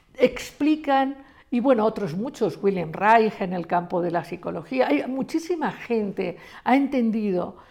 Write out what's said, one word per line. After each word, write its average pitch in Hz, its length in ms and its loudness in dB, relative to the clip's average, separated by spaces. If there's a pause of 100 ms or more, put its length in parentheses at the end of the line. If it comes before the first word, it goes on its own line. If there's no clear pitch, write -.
(180)
explican, 277 1000 2 (340)
y 240 100 2
bueno, 220 260 4
otros 208 280 -2
muchos, 214 460 -4
William 180 320 0
Reich 220 480 4
en 185 140 -4
el 175 120 -6
campo 175 360 0
de 175 80 0
la 165 140 -2
psicología, 175 640 -2
hay, 285 180 2
muchísima 269 680 -4
gente 196 640 -4 (280)
ha 247 120 4
entendido 226 800 0 (140)